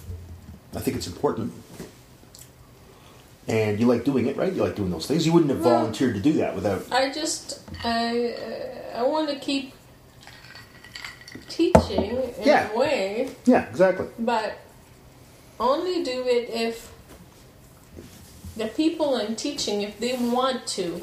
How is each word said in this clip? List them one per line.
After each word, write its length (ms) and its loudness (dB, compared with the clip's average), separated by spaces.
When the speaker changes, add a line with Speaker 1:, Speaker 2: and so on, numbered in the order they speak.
Speaker 1:
I 40 -6
think 180 -2
it's 100 -8
important. 460 -4
And 320 2
you 80 4
like 160 4
doing 220 2
it, 120 0
right? 140 0
You 120 0
like 120 0
doing 160 -2
those 160 -4
things. 180 2
You 80 4
wouldn't 180 6
have 120 0
Speaker 2:
Well, 160 6
Speaker 1:
volunteered 360 0
to 40 -2
do 140 4
that 220 2
without 360 -2
Speaker 2:
I 220 2
just, 480 -6
I, 480 0
uh... 40 -6
I 40 0
wanna 360 0
keep 340 -4
teaching 720 2
in 160 -4
Speaker 1:
Yeah. 280 6
Speaker 2:
a 60 -4
way. 520 0
Speaker 1:
Yeah, 240 6
exactly. 380 2
Speaker 2:
But 380 -2
only 440 0
do 220 -2
it 240 2
if 420 -4
the 100 -2
people 480 2
I'm 200 -2
teaching, 460 -4
if 180 -6
they 180 -2
want 500 0
to 360 -4